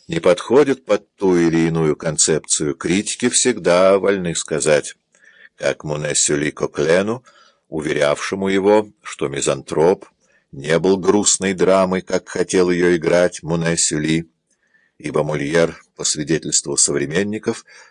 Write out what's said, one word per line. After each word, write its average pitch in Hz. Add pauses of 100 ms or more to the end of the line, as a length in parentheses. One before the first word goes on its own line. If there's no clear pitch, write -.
не 82
подходят 127
под -
ту 92
или 82
иную 80
концепцию, 76
критики 104
всегда 95
вольны 92
сказать, 76 (640)
как 69
Муне 76
Сюли 73
Коклену, 90 (440)
уверявшему 76
его, 98 (100)
что -
«Мизантроп» 71 (480)
не 73
был 95
грустной 95
драмой, 92
как -
хотел 90
ее 87
играть 85
Муне 82
Сюли, 80 (680)
ибо 76
Мольер, 76 (140)
по 78
свидетельству 73
современников, 92 (260)